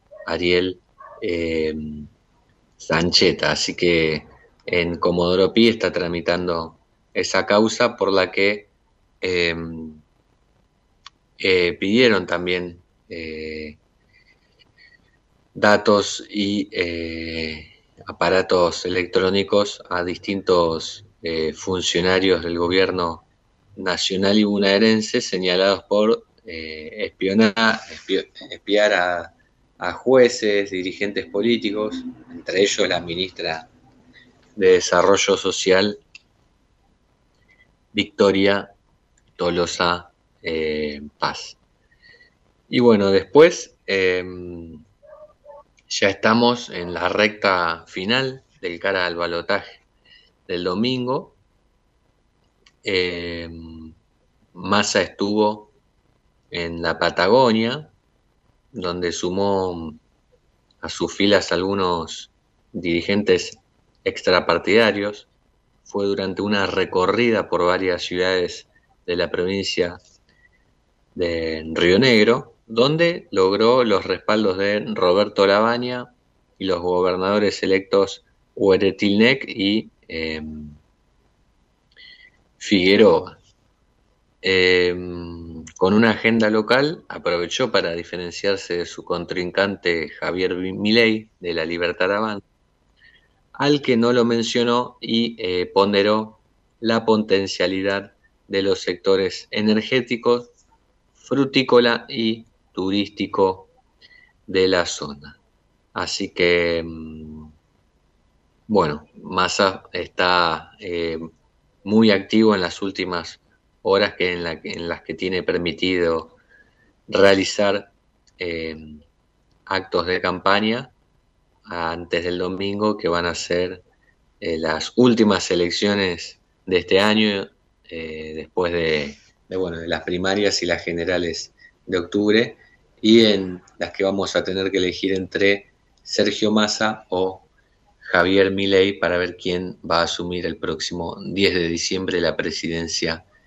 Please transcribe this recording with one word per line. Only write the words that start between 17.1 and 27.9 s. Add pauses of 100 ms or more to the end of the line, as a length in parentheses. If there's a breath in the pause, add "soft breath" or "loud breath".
aparatos
electrónicos
a
distintos, (180)
eh,
funcionarios
del
gobierno (540)
nacional
y
bonaerense
señalados
por, (180)
eh, (160)
espionar, (120)